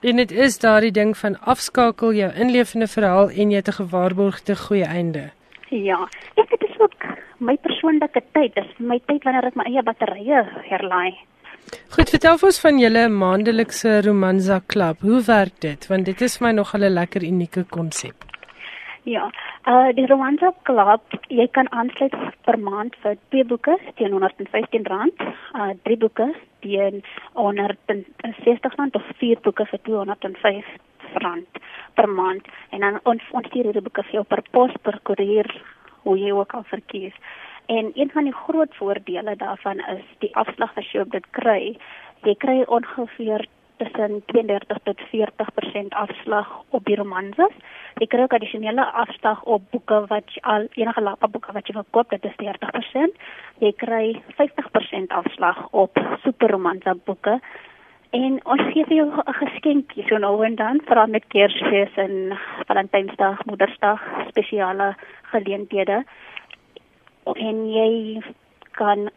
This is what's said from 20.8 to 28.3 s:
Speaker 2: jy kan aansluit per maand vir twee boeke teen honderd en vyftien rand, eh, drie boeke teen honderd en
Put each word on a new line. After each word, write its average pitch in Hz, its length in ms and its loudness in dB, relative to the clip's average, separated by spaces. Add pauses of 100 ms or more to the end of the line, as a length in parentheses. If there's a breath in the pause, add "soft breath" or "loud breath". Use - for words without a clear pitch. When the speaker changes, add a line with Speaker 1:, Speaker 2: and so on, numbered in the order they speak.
Speaker 2:
jy 247 200 2
kan 262 240 0
aansluit 247 420 -2 (320)
per 233 140 2
maand 208 420 -6
vir 208 160 -2 (120)
twee 262 140 2
boeke 247 340 0 (180)
teen 202 160 -2
honderd 190 260 0
en 202 100 -10
vyftien 220 380 -2
rand, 214 280 0 (400 loud breath)
eh, 202 160 -4 (140)
drie 226 140 2
boeke 226 380 0 (260)
teen 202 420 -2 (300 loud breath)
honderd 202 520 0
en 202 200 -4 (380)